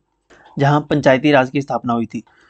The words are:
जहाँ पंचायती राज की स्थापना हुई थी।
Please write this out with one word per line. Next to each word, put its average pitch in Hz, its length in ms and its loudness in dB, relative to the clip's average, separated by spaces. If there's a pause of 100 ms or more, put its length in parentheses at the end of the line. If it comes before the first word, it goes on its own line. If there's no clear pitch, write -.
(560)
जहाँ 143 240 2 (100)
पंचायती 143 420 2
राज 131 180 2
की 143 120 -4
स्थापना 123 300 -6
हुई 117 140 -4
थी। 113 160 -12 (280)